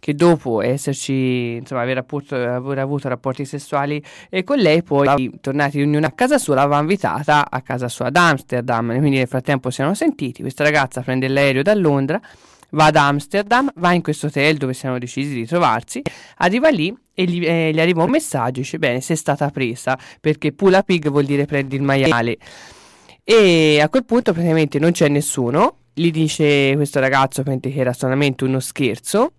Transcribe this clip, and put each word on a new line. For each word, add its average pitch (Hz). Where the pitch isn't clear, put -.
che 147
dopo 143
esserci, 127
insomma, 123
aver 127
appunto, 139
aver 127
avuto 139
rapporti 127
sessuali, 143
eh, 190
con 277
lei, 175
poi 139
tornati 143
in 143
unione 147
a 147
casa 254
sua, 147
l'aveva 143
invitata 147
a 127
casa 127
sua 123
ad 135
Amsterdam. 123
Quindi 139
nel 123
frattempo 131
si 127
erano 156
sentiti, 147
questa 135
ragazza 147
prende 131
l'aereo 135
da 202
Londra, 151
va 156
ad 156
Amsterdam, 196
va 175
in 175
questo 156
hotel 147
dove 131
siamo 127
decisi 135
di 117
trovarsi, 147
arriva 233
lì 196
e 185
gli, 175
eh, 160
gli 160
arriva 170
un 202
messaggio, 131
dice: 143
"Bene, 131
sei 160
stata 143
presa", 127
perché 151
Pula 190
Pig 160
vuol 143
dire 139
prendi 139
il 139
maiale. 123
E 165
a 151
quel 262
punto 233
praticamente 160
non 165
c'è 160
nessuno, 143
gli 170
dice 147
questo 143
ragazzo 135
praticamente 131
che 139
era 123
solamente 135
uno 131
scherzo 147